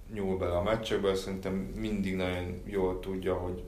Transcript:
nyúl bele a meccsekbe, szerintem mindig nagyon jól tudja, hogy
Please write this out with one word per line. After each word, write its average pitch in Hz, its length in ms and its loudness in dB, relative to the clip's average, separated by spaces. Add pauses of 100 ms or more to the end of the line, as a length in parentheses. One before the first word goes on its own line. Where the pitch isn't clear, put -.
(140)
nyúl 95 240 0
bele 87 180 2
a 87 60 2
meccsekbe, 101 520 2
szerintem 95 400 -2
mindig 98 640 0
nagyon 90 480 -2
jól 92 360 0
tudja, 92 340 0
hogy 87 340 -2